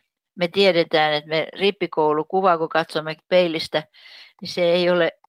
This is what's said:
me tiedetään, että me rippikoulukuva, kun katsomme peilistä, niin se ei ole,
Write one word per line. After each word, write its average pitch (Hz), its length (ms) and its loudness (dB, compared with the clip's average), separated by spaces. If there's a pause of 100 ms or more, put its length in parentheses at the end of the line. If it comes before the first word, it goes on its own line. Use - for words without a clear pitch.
(340)
me 175 140 -4
tiedetään, 165 680 2
että 151 160 -6
me 156 220 -4
rippikoulukuva, 170 1040 0
kun 160 100 -4
katsomme 156 480 -4 (120)
peilistä, 165 540 0 (580)
niin 175 80 -12
se 180 140 -4
ei 175 280 2
ole, 170 220 2 (160)